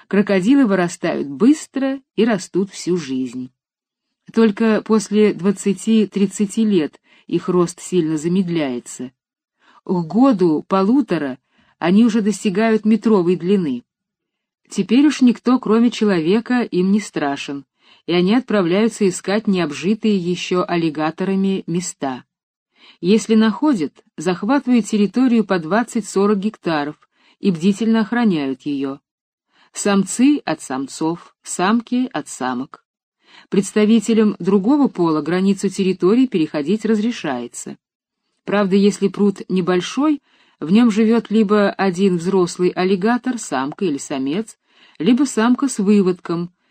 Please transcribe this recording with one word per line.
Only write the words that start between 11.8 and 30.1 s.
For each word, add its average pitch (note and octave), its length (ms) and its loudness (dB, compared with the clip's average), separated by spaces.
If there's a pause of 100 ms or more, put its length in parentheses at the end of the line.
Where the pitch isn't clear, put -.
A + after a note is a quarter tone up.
уже A3+ 160 2
достигают G#3+ 640 0
метровой G#3 520 2
длины. D#3+ 460 -2 (880)
Теперь A3+ 380 2
уж C#4 140 2
никто, B3 380 2
кроме A3+ 320 2
человека, G#3 720 0
им F#3 300 0
не G#3 80 2
страшен, C#3+ 640 -6 (420)
и D#3+ 60 -2
они F3+ 220 2
отправляются G#3 760 0
искать G3 380 -4
необжитые F#3+ 720 0
ещё F3+ 480 -2
аллигаторами F3 1000 -2
места. D3 580 -8 (760)
Если G#3 340 2
находят, A3 680 0 (120)
захватывают G#3+ 720 0
территорию A3+ 580 2
по G3 140 0
двадцать-сорок G3+ 800 -2
гектаров D#3+ 580 -4 (440)
и G3+ 100 0
бдительно G3+ 500 0
охраняют F#3+ 640 -2
её. C#3 380 -6 (760)
Самцы G#3 680 2